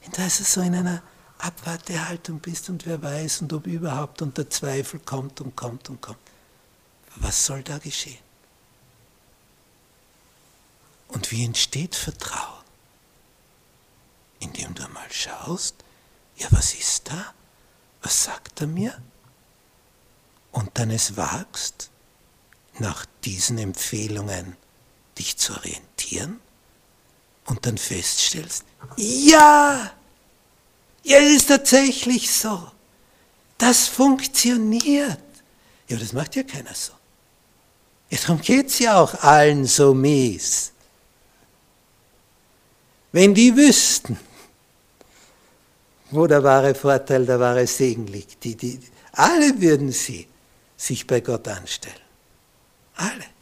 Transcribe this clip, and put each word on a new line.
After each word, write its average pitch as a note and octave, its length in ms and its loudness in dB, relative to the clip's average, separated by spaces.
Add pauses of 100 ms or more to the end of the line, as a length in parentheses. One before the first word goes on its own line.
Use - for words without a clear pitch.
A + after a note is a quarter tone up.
Wenn - 120 -20
du F3+ 80 -8
also F#3 240 -4
so - 160 -2
in F3+ 120 -2
einer F3+ 300 -6 (340)
Abwartehaltung E3 1000 -12
bist E3+ 300 -14
und F3 160 -10
wer E3 160 -8
weiß D3+ 400 -8
und D3 100 -10
ob D3+ 160 -10
überhaupt D#3+ 540 -10
und C#3+ 160 -10
der D3 120 -8
Zweifel C#3 520 -10
kommt C3+ 400 -14
und B2+ 160 -16
kommt B2 320 -14
und C3 100 -18
kommt, - 180 -20 (1000)
was - 280 -4
soll C#3 160 -8
da C#3+ 160 -14
geschehen? C#3+ 460 -14 (2750)
Und - 220 -12
wie A2+ 120 -6
entsteht C3+ 500 -6
Vertrauen? - 720 -12 (1800)
Indem - 360 -14
du - 120 -16
mal - 240 -20
schaust, - 720 -10 (540)
„Ja, - 140 -12
was - 240 2
ist - 340 -6
da? F3+ 240 -12 (680)
Was - 220 -4
sagt - 380 -12
er D3 60 -6
mir?“ F#3 300 -8 (1500)
Und G#2 240 -8
dann A2+ 160 -4
es G#2+ 260 -6
wagst, - 720 -10 (920)
nach G2+ 260 -10 (180)
diesen G2 340 -6
Empfehlungen G2+ 960 -10 (640)
dich - 200 -10
zu - 180 -6
orientieren - 840 -12 (1080)
und - 200 -8
dann A2 120 -4
feststellst, - 880 -6 (320)
„Ja, C#4+ 960 6 (1120)
ja, C#4 140 8
es D4 200 8
ist - 100 2
tatsächlich C4+ 840 2
so. F#3 400 -4 (840)
Das A#3+ 300 4
funktioniert.“ B3 1300 0 (680)
Ja, A#2+ 80 -8
aber A2+ 80 -8
das A2 100 -10
macht C#3+ 220 -6
ja C4 80 -2
keiner C#3+ 320 -14
so. - 180 -12 (1160)
Ja, C3 120 -6
darum D#3+ 200 0
geht's C4+ 380 0
ja A3 220 6
auch - 220 2
allen D3 420 6
so C#3 280 6
mies. C3 800 0 (2500)
Wenn F#3+ 220 6
die A#3 220 8
wüssten, - 640 4 (1900)
wo D#3+ 160 2
der C#3+ 160 4
wahre C3+ 320 4
Vorteil, C3+ 500 0
der B2 140 2
wahre B2 280 2
Segen A#2 400 -2
liegt, G2 360 -18
die, A2+ 120 -10
die, B2+ 240 -12 (320)
alle C#4 480 4
würden C#3+ 320 2
sie G2 360 -8 (480)
sich - 320 -8
bei B2 140 0
Gott A#2 260 -6
anstellen. - 480 -12 (1000)
Alle. G#3+ 300 -10 (160)